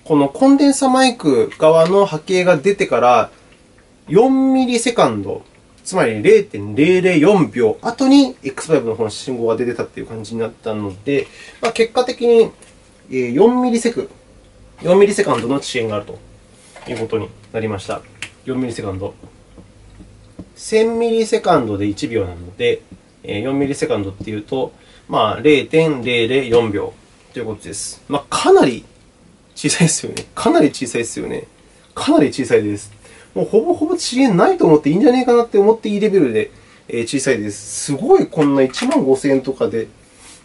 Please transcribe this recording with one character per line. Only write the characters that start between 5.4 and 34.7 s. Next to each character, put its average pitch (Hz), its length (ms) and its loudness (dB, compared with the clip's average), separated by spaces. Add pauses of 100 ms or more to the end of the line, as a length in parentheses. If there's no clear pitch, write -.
つ - 120 -10
ま 170 100 0
り 110 160 -2
零 202 220 6
点 104 320 -10
零 175 260 4
零 180 180 2
四 165 340 4
秒 117 280 0
後 233 280 -2
に 277 340 4
X - 280 -10
バ 151 80 4
イ - 20 0
ブ 113 80 -4
の 110 80 -4
方 117 80 -4
の 104 60 -4
信 - 260 -8
号 113 100 -4
が 113 100 0
出 123 80 -4
て 120 100 -4
た 113 100 -8
っ - 20 -6
て - 140 -16
い - 20 -12
う 95 40 -12
感 110 180 -14
じ 107 100 -12
に 113 60 -6
な 113 80 -4
っ - 20 -12
た 110 240 -10
の 101 180 -8 (120)
で、 143 240 -2 (320)
ま 233 80 -2
あ、 226 40 -2
結 226 200 0
果 254 120 0
的 247 220 -4
に、 226 240 4 (580)
え 127 60 -10
ー、 123 180 -2
四 240 300 4
ミ 247 80 0
リ 233 80 0
セ 233 140 -2
ク、 - 180 -8 (720)
四 180 160 4
ミ 202 80 8
リ 202 80 -4
セ - 80 -2
カ 127 140 0
ン 117 40 -4
ド 117 60 -6
の 135 100 -2
遅 131 220 -8
延 113 100 -4
が 104 80 -6
あ 101 40 -4
る - 40 -10
と - 140 -18 (720)
い 123 60 -10
う 110 40 -10
こ 113 80 -6
と 110 120 -4
に 95 100 -8 (240)
な 117 80 -6
り 110 80 -4
ま 104 100 -6
し - 80 -14
た。 - 140 -10 (440)
四 127 160 -6
ミ 123 80 -4
リ 113 40 -8
セ - 100 -10
カ 101 100 -8
ン 92 80 -10
ド。 98 140 -10 (1400)
千 226 440 0
ミ 233 120 0
リ 226 160 0
セ 214 140 -2
カ 170 180 2
ン 123 80 -2
ド 104 120 -4
で 104 80 -4
一 104 200 -6
秒 110 180 -2
な 87 100 -8
の 87 220 -18
で、 120 260 -2 (420)
え 101 140 -8
ー、 107 40 -6
四 135 160 -4
ミ 143 80 0
リ 139 80 -6
セ - 140 -4
カ 113 80 -2
ン 101 80 -4
ド 95 60 -8
っ - 20 -12
て 98 180 -12
い 107 60 -8
う 104 60 -8
と、 131 300 -6 (360)
ま - 260 -2
あ、 110 60 -10
零 135 240 4
点 156 380 0
零 117 260 0
零 131 200 0
四 113 220 2
秒 95 240 -6 (380)
と 123 80 -12
い - 20 -8
う 113 40 -8
こ 107 100 -8
と - 80 -20
で 85 100 -14
す。 - 340 -14
ま 139 120 -4
あ、 - 100 -12
か - 220 0
な 370 120 6
り 113 200 -4 (720)
小 151 120 -6
さ - 160 -2
い - 20 6
で - 20 0
す - 180 -4
よ - 60 -8
ね。 - 220 -12
か - 160 0
な 339 100 4
り 143 80 4
小 - 180 -8
さ - 120 -6
い 117 40 -2
で - 40 -6
す - 120 -12
よ 117 80 -8
ね。 - 200 -10 (480)
か - 180 -2
な 330 100 4
り 131 100 2
小 135 120 -6
さ 123 100 2
い 110 80 4
で 104 140 -4
す。 - 180 -20 (400)
も 185 80 -2
う - 20 0
ほ 214 160 2
ぼ 349 140 0
ほ 302 100 -2
ぼ 349 120 -2
遅 - 200 -8
延 254 180 4
な 226 160 4
い 381 60 0
と - 80 0
思 156 140 6